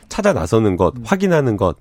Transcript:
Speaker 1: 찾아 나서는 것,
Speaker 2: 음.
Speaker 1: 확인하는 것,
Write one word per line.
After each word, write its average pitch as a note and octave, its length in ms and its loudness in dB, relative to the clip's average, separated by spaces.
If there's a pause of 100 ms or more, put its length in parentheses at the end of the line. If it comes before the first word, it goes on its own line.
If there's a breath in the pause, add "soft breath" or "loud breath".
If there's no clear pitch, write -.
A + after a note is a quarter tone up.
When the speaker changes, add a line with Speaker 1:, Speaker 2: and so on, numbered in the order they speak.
Speaker 1:
찾아 G3+ 240 0
나서는 G#2+ 420 0
것, E2+ 220 2
Speaker 2:
음. A#2 80 -12
Speaker 1:
확인하는 E3 500 0
것, F#2 260 -2